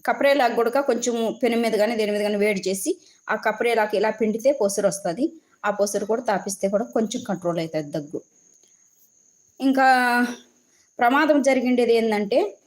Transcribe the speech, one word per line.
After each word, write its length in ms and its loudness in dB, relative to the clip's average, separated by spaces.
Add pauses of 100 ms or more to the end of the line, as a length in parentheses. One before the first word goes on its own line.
కప్రేలాకు 480 2
కూడా 260 0
కొంచెం 600 -2
పెనం 180 0
మీద 120 0
కానీ 240 0
దేని 160 0
మీద 80 -2
కానీ 160 -2
వేడి 320 0
చేసి 320 -4 (300)
ఆ 40 2
కప్రేలాకు 640 0
ఇలా 140 2
పిండితే 420 0
పొసరు 360 0
వస్తది. 440 -2 (320)
ఆ 60 0
పొసరు 360 -2
కూడా 160 -2
తాపిస్తే 460 -4
కూడా 160 0
కొంచెం 440 -4
కంట్రోల్ 300 -4
అవుతది 320 -6
దగ్గు. 300 -8 (1400)
ఇంకా 680 2 (720)
ప్రమాదం 440 4
జరిగిండేది 520 2
ఏందంటే 640 0 (100)